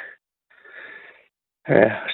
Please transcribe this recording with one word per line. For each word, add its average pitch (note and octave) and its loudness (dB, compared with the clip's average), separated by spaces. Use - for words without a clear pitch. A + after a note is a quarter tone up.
eh, A2+ 6